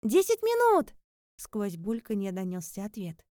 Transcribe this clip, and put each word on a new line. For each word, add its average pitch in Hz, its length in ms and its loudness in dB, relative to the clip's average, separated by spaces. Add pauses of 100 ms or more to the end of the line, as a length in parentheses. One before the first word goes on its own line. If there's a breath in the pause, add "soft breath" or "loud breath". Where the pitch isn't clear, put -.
«Десять 370 420 2
минут!» 466 520 4 (400)
сквозь 202 400 -6
бульканье 202 560 -4
донёсся 185 540 -8
ответ. 185 400 -12 (100)